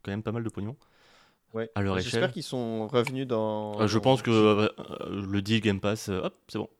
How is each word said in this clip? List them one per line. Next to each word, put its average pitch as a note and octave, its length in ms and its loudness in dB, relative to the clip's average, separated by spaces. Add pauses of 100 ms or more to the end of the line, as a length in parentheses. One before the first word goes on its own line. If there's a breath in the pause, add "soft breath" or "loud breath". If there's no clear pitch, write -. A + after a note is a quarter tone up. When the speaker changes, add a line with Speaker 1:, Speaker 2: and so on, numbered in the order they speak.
Speaker 1:
quand G2+ 80 -8
même G#2 120 -4
pas A2 80 -4
mal A#2 120 -4
de A2+ 60 -4
pognon. G#2+ 260 -8 (800 soft breath)
Speaker 2:
Ouais. A2+ 180 -6
Speaker 1:
À G#2 80 -2
leur G2 180 2
Speaker 2:
J'espère A#2 240 0
Speaker 1:
échelle. B2+ 100 -2
Speaker 2:
qu'ils D#3+ 100 -8
sont A2+ 440 -4
revenus B2+ 380 0
dans, G#2+ 560 -2
Speaker 1:
Euh, G#2+ 60 4
je G2+ 80 0
Speaker 2:
dans G#2+ 80 4
Speaker 1:
pense C3 180 4
que, B2 80 0
euh, G#2+ 380 6 (100)
euh, - 500 -8
le G2+ 140 0
deal G#2+ 200 2
Game G2+ 180 2
Pass, G#2 300 -2
euh, F#2 160 -2
hop, F#3+ 100 -6 (120)
c'est - 120 -6
bon. G#2+ 100 -6 (100)